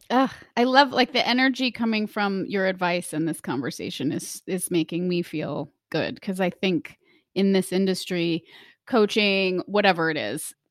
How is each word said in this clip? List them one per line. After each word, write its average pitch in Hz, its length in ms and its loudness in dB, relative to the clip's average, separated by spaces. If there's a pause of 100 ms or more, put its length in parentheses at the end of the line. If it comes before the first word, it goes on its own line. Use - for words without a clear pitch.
Ugh, 247 220 2 (260)
I 240 60 2
love, 254 300 6
like, 254 200 2
the - 140 0
energy 254 460 2
coming 220 340 0
from 196 400 -2
your 190 220 0
advice 175 440 -2
in 156 140 -2
this 160 140 -4
conversation 135 720 -4
is, - 340 -8
is 185 240 -4
making 175 380 -2
me 175 140 0
feel 151 500 -6 (180)
good. 151 320 -4
'Cause 185 180 -4
I 180 100 0
think - 480 -2 (360)
in 196 180 4
this 190 200 0
industry, 180 720 0 (420)
coaching, 196 800 2
whatever 190 420 2
it 156 80 -2
is, 113 380 -6 (160)